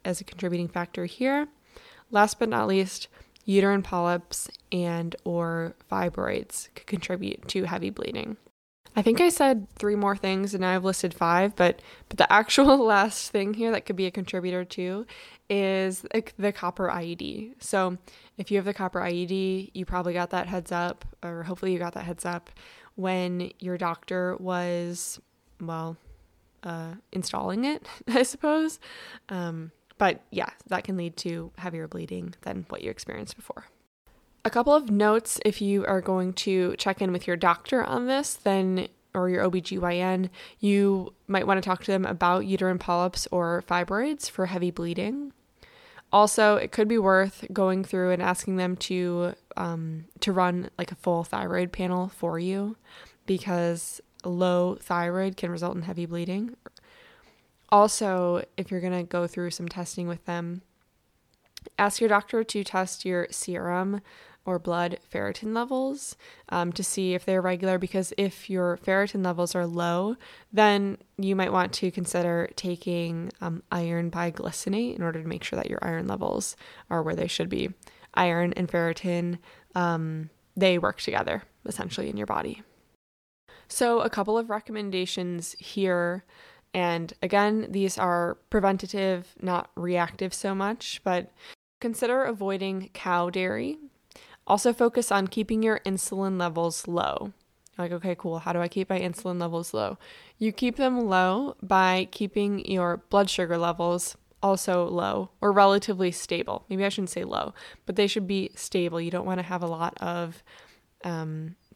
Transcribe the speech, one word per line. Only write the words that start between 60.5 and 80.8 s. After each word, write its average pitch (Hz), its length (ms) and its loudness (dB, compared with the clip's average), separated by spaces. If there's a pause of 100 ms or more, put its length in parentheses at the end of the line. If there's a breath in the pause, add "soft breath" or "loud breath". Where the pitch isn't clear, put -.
ask 202 240 2
your 233 80 4
doctor 208 360 2
to 214 180 -4
test 190 420 -4
your 180 280 0
serum 180 680 -2 (440 loud breath)
or 180 160 -2
blood 175 400 -2 (120)
ferritin 208 400 -4
levels, 262 640 -2 (340 loud breath)
um, 175 220 0
to 185 120 -4
see 185 300 0
if 180 100 -4
they're 185 180 2
regular, 180 360 2
because 185 380 -2
if 196 320 -2
your 180 280 0
ferritin 196 480 0
levels 175 320 0
are 175 100 0
low, 175 500 0 (360 loud breath)
then 202 440 4 (220)
you 196 160 0
might 185 160 2
want 185 220 2
to 185 180 -2
consider 175 640 0
taking, 170 840 -4
um, 170 200 -6 (120)
iron 170 360 -2
biglycinate 170 880 -4
in - 80 -8
order 165 180 -4
to 160 60 -8
make - 160 -6
sure - 140 -6
that - 120 -2
your - 140 -6
iron 165 240 -4
levels - 480 -4 (340 loud breath)
are 165 140 -2
where 160 140 -4
they 170 100 -2
should 170 220 -4
be. - 220 -4 (440 loud breath)
Iron 175 380 2
and 180 160 -2
ferritin, 175 720 -2 (360 loud breath)
um, 160 560 -2 (260)
they 180 220 4
work - 220 0